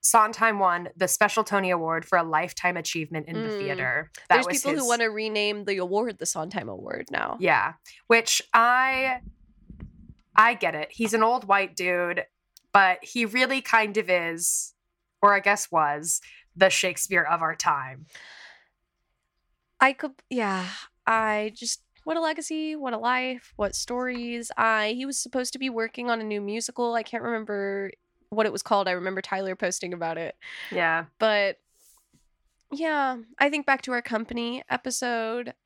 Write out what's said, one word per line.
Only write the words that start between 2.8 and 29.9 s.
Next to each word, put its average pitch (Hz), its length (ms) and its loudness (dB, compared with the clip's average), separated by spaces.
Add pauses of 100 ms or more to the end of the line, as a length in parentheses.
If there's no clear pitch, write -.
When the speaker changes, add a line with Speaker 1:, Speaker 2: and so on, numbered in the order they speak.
Speaker 1:
in 165 80 -8
the 220 180 -4
Speaker 2:
Mm. 202 60 -6
Speaker 1:
Theater. 139 520 -4 (180)
That 175 80 10
Speaker 2:
There's 254 100 4
Speaker 1:
was 277 100 0
Speaker 2:
people 277 140 0
who 311 60 0
Speaker 1:
his 262 100 -2
Speaker 2:
wanna 233 240 2
rename 208 540 -2
the 196 120 0
award 196 400 -2
the - 80 -8
Sondheim 175 440 -6
Award - 420 -8
now. - 280 -2
Speaker 1:
Yeah, 151 340 2 (340)
which 226 340 4 (120)
I, 254 680 4 (1160)
I 233 200 6
get 165 180 0
it. 151 180 -4
He's 220 220 -2
an 220 100 4
old 233 240 2
white 196 280 2
dude, 175 500 0 (460)
but 185 320 6
he 240 220 -2
really 254 360 0
kind 214 360 2
of 185 120 -2
is, 170 640 0 (480)
or 202 140 8
I 196 40 4
guess 202 320 0
was, 151 500 0 (340)
the 190 160 6
Shakespeare 185 520 0
of 160 200 0
our 160 120 0
time. 139 520 -4 (1700)
Speaker 2:
I 269 140 6
could, 269 200 -8 (160)
yeah, 196 360 -2 (400)
I 220 500 0
just, - 260 -8 (240)
what 320 120 -2
a 330 40 -2
legacy, 311 540 -4
what 269 180 -6
a 220 40 -4
life, 254 580 -4
what 202 200 -2
stories. 240 840 -6
I, 220 380 2
he 254 100 -6
was 277 120 -6
supposed 254 360 -4
to 254 60 -12
be 262 100 -4
working 233 400 -6
on 226 120 0
a - 20 -6
new 208 180 -4
musical. 233 520 -4
I 233 100 0
can't 226 200 -6
remember 202 680 -4 (380)
what 214 160 2
it 208 60 0
was - 120 -6
called. 196 240 2
I 180 40 0
remember 185 300 -2
Tyler 190 340 -4
posting 180 380 -4